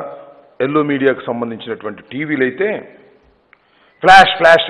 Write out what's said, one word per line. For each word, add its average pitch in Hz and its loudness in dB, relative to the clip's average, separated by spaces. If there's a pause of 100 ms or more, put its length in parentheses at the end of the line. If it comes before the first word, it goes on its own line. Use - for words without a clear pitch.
(640)
ఎల్లో 151 0
మీడియాకు 135 -2
సంబంధించినటువంటి 113 -12
టీవీలు 143 -6
అయితే 185 -6 (1300)
ఫ్లాష్, 185 6
ఫ్లాష్ 165 4